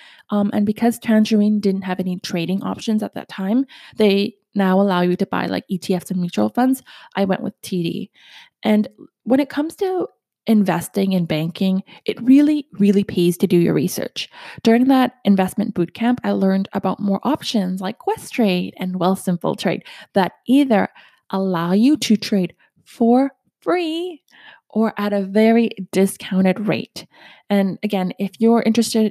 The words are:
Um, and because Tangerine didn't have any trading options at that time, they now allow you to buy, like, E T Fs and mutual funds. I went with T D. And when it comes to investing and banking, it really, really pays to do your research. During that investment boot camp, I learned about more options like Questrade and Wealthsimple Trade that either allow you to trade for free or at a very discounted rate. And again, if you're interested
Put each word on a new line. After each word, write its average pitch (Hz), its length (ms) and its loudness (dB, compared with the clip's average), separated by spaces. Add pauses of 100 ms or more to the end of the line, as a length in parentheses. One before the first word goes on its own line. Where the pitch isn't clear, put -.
(300)
Um, 202 220 0
and 208 140 0
because 226 320 0
Tangerine 214 640 2
didn't 196 220 0
have 185 180 -4
any 180 180 -2
trading 180 460 -4
options 214 400 -4
at 202 100 -12
that - 140 -12
time, 214 380 -2 (280)
they 202 400 2 (220)
now 190 240 4
allow 190 220 2
you 180 120 2
to 190 120 -2
buy, - 200 -4
like, - 220 -4
E 190 100 -4
T - 160 -2
Fs 175 160 -6
and 185 100 -2
mutual 190 280 -2
funds. 262 340 0 (320)
I 196 120 0
went 190 180 -2
with 202 180 -8
T 175 220 -4
D. 190 260 -6 (540)
And 214 240 2 (340)
when 247 160 2
it 277 100 -2
comes 311 280 -6
to 370 320 -4 (400)
investing 190 680 0
and 175 140 0
banking, 180 560 -2 (200)
it - 160 -6
really, 285 520 4
really 202 320 2
pays 175 340 0
to - 80 0
do 175 120 4
your 170 160 2
research. - 540 -4 (360)
During 233 220 4
that 262 280 2 (100)
investment 190 500 0
boot 175 200 -2
camp, 240 300 -2
I 202 80 -2
learned 190 400 0
about 190 260 -4
more 196 240 -2
options 190 580 -2
like 196 200 -8
Questrade 202 760 -2
and 185 200 -6
Wealthsimple 180 600 0
Trade - 280 -4 (300)
that 185 180 2 (160)
either 254 400 4 (420)
allow 185 440 -2
you 254 240 4
to 214 180 2
trade 190 400 -2 (260)
for 247 480 2 (300)
free 339 600 -4 (520)
or 220 240 0
at 208 160 -4
a 202 100 -2
very 220 480 2 (220)
discounted 190 760 0
rate. - 380 -6 (420)
And 196 340 0
again, 190 360 -2
if 202 200 -4
you're 226 240 4
interested 220 480 2